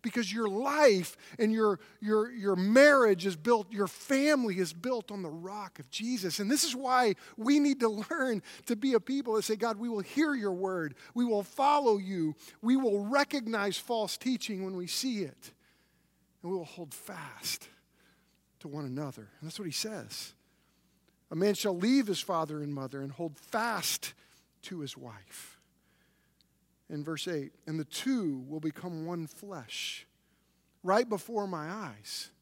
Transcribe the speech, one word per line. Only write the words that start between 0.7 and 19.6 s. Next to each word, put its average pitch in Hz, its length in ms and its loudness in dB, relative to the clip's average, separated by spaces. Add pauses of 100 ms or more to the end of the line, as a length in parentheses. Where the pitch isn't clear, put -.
and 220 140 2
your, 220 300 2 (200)
your, 214 300 2
your 202 240 0
marriage 220 720 8
is 185 80 0
built, 202 380 2
your 202 160 0
family 269 720 2
is 170 140 0
built 214 380 -4
on 202 100 -6
the 165 100 -6
rock 185 500 -12
of - 100 -16
Jesus. 208 480 -4
And 202 100 -2
this 285 140 4
is 294 140 0
why 254 400 4 (200)
we 269 220 4
need 277 220 4
to 220 280 0
learn 262 320 0 (260)
to 240 100 0
be 254 180 2
a 214 60 6
people 254 340 -2
that 214 80 2
say, 220 140 -2
"God, 220 220 -2
we 240 100 -6
will 220 100 -4
hear 294 340 0
your 208 200 -2
word. 180 420 -2 (200)
We 240 100 2
will 214 180 2
follow 277 560 4
you. 180 380 -2 (260)
We 247 140 4
will 202 280 2
recognize 226 760 0
false 220 380 -2
teaching 220 480 -4
when 190 120 -6
we 180 100 -6
see 226 360 -2
it. - 300 -10 (880)
And 175 100 -6
we 190 40 -2
will 170 80 -4
hold 156 300 -14
fast - 720 -10 (920)
to 160 80 -14
one 143 160 -8
another." 127 440 -8 (120)
And 156 80 -12
that's 160 100 -12
what 202 80 -8